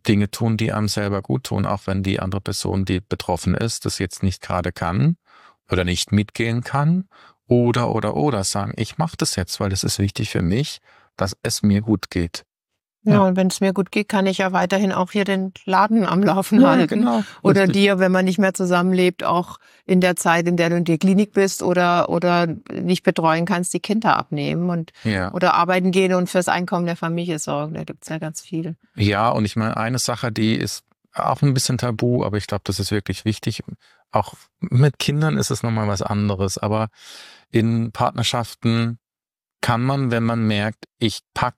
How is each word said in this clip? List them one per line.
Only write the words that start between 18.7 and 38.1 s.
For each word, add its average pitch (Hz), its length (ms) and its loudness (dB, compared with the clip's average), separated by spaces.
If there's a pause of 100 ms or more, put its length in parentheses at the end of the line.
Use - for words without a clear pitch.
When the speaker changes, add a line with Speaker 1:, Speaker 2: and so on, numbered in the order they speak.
Speaker 2:
auch - 340 -2 (280)
in 185 160 4
der 180 160 2
Zeit, 170 300 2
in 175 100 2
der 170 120 2
du 170 80 0
in 175 60 0
der 165 140 2
Klinik 196 360 4
bist 196 300 0
oder, 175 460 2
oder 175 380 2 (240)
nicht - 320 -2
betreuen 165 420 2
kannst, 180 280 -2
die 180 60 -4
Kinder 214 380 0
abnehmen 151 520 -4
und, 170 220 -4 (140)
Speaker 1:
Ja. 98 280 0
Speaker 2:
oder 180 200 2
arbeiten 185 380 2
gehen 185 220 2
und 180 160 0
fürs 180 200 0
Einkommen 175 360 -2
der 170 120 -4
Familie 170 420 -4
sorgen. 151 340 -6
Da 160 120 -8
gibt's - 240 -14
ja 160 80 -8
ganz 156 240 -12
viel. 165 340 -8 (200)
Speaker 1:
Ja, 104 340 2
und 110 160 0
ich 101 100 -6
meine, 110 220 -2
eine 120 220 -4
Sache, 120 320 -4
die 110 240 0
ist - 280 -6 (300)
auch - 280 -2
ein 143 120 4
bisschen 127 240 -2
tabu, 123 480 -2
aber 101 120 -2
ich 101 100 -6
glaub, - 180 -6
das 95 140 -4
ist 98 120 -4
wirklich 101 340 -4
wichtig. - 380 -4 (480)
Auch - 220 -2 (260)
mit 139 400 2
Kindern 151 380 0
ist 135 140 -2
es 120 120 -4
nochmal 110 240 0
was 101 140 -2
anderes, 101 560 -2
aber 107 320 -2 (600)
in 113 440 0
Partnerschaften 117 1080 -2 (600)